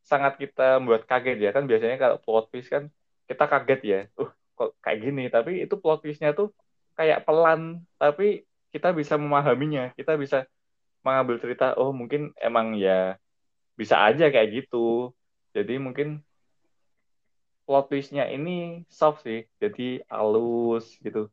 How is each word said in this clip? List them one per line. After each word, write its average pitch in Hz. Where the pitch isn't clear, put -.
sangat 139
kita 131
membuat 117
kaget 127
ya. 104
Kan 139
biasanya 113
kalau 123
plot 110
twist 123
kan 143
kita 127
kaget 135
ya. 98
"Uh, -
kok 113
kayak -
gini?" 131
Tapi 165
itu 202
plot 156
twist-nya 147
tuh 202
kayak 160
pelan, 165
tapi 175
kita 170
bisa 151
memahaminya. 143
Kita 156
bisa 139
mengambil 131
cerita, 123
"Oh, 131
mungkin 135
emang 113
ya 95
bisa 107
aja 135
kayak 113
gitu." 120
Jadi 104
mungkin 143
plot 139
twist-nya 139
ini 170
soft 151
sih, 113
jadi 123
halus 113
gitu. 107